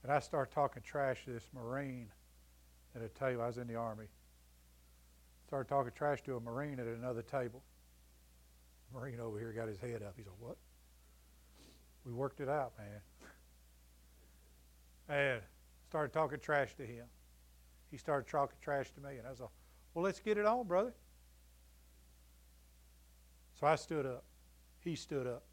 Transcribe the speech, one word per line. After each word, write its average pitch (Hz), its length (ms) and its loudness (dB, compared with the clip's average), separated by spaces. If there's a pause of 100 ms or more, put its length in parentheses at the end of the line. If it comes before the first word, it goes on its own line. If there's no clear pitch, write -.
And 127 100 0
I 147 60 6
started 135 340 0
talking 139 300 2
trash 135 420 0
to 131 80 -8
this 117 220 -8
Marine 127 580 -6 (800)
at 120 60 -10
a 113 80 -6
table. 127 320 0
I 117 60 2
was 117 100 -2
in 123 100 -4
the 117 100 -4
Army. 110 320 -4 (1400)
Started 135 220 0
talking 135 260 4
trash 147 280 2
to 131 140 -4
a 117 40 -2
Marine 127 400 -4
at 117 80 -2
another 117 340 -2
table. 127 400 -2 (1300)
Marine 123 280 -6
over 110 180 -4
here 113 140 -6
got 113 160 -2
his 101 100 -6
head 117 240 -4
up. 98 140 -10
He's 107 100 -14
like, 95 140 -16
"What?" 120 160 -10 (1500)
We 123 80 -8
worked 131 280 -2
it 135 80 -2
out, 135 280 0
man. 104 240 -12 (2000)
And 139 340 4 (460)
started 151 240 0
talking 147 280 2
trash 143 340 4
to 139 100 -10
him. 117 240 -10 (840)
He 143 40 -10
started 139 320 2
talking 139 320 2
trash 139 300 0
to - 100 -18
me. 139 180 -10
And 113 80 -12
I 131 40 -10
was 123 80 -10
like, 123 120 -10 (440)
"Well, 170 100 2
let's 190 140 2
get 214 180 2
it 208 100 6
on, 233 200 6
brother." 196 260 4 (2500)
So 147 140 4
I 156 80 8
stood 151 280 -2
up. 127 200 -4 (560)
He 165 160 -2
stood 131 320 -2
up. 120 240 -6